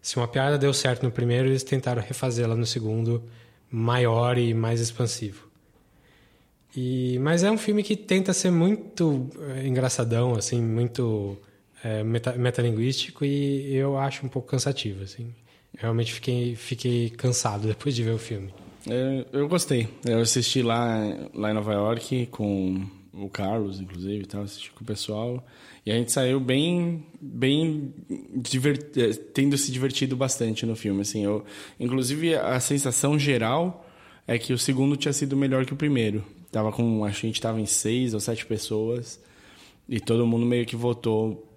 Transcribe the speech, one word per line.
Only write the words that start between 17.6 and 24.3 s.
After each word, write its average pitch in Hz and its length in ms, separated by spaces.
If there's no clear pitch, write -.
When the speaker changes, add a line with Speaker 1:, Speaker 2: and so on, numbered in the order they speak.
Speaker 1:
depois 131 260
de 117 80
ver 113 100
o 110 60
filme. 98 340
Speaker 2:
É, 127 440
eu 143 160
gostei. 139 400
Eu 113 140
assisti 120 420
lá, 117 360
lá 107 160
em 107 40
Nova 107 180
York 117 580
com 95 520
o 98 160
Carlos, 98 520
inclusive, 92 420
e 92 40
tal, 101 160